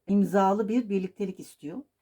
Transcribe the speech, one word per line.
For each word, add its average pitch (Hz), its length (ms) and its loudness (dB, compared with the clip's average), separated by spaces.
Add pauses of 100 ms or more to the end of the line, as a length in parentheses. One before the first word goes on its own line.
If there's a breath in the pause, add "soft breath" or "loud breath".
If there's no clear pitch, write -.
imzalı 196 640 2
bir 233 200 -2
birliktelik 190 500 -4
istiyor. 151 420 -14 (200)